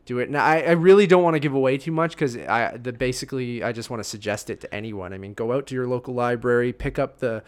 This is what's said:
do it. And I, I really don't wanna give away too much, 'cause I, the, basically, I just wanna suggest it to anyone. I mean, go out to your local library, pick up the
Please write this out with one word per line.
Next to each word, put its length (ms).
do 140
it. 80
And 100
I, 220
I 140
really 340
don't 160
wanna 160
give 160
away 240
too 120
much, 240
'cause 220
I, 400
the, 160
basically, 720
I 80
just 180
wanna 140
suggest 480
it 100
to 140
anyone. 380
I 40
mean, 160
go 180
out 160
to 60
your 140
local 260
library, 600
pick 260
up 200
the 280